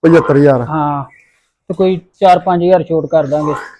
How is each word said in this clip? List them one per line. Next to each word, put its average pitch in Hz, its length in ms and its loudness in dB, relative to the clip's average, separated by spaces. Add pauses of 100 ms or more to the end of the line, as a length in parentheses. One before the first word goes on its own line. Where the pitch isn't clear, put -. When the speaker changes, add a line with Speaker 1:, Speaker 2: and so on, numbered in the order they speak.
Speaker 1:
ਪਝੱਤਰ 160 320 2
ਹਜ਼ਾਰ? 139 260 2
Speaker 2:
ਹਾਂ, 147 420 -6 (680)
ਤੇ 185 40 -6
ਕੋਈ 185 240 -2
ਚਾਰ 180 420 0
ਪੰਜ 175 240 -2
ਹਜ਼ਾਰ 175 200 2
ਛੋਟ 160 220 -4
ਕਰ 156 200 -2
ਦਾਂਗੇ। 151 280 -4 (260)